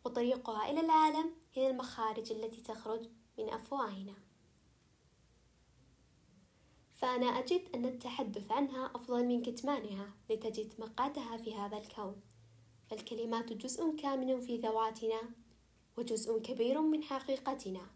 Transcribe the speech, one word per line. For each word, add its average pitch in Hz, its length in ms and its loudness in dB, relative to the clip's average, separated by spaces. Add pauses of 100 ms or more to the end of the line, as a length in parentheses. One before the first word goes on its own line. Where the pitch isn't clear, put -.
وطريقها 240 680 2
إلى 311 100 4
العالم 311 500 6 (240)
هي 262 160 6
المخارج 226 640 -2
التي 220 280 -4
تخرج 226 480 -4 (300)
من 220 100 -2
أفواهنا. 208 680 -4 (2750)
فأنا 247 320 2
أجد 254 360 2 (120)
أن 240 100 0
التحدث 240 680 -4
عنها 262 440 2
أفضل 247 320 0
من 240 160 4
كتمانها، 214 720 -2 (160)
لتجد 214 480 -2
مقعدها 240 580 -2
في 226 180 -8
هذا 202 240 -4
الكون. 202 440 -10 (680)
فالكلمات 233 600 -4
جزء 302 440 -2
كامن 262 440 0
في 240 160 -4
ذواتنا، 220 640 0 (800)
وجزء 226 400 0
كبير 247 420 2
من 311 220 4
حقيقتنا. 262 920 -2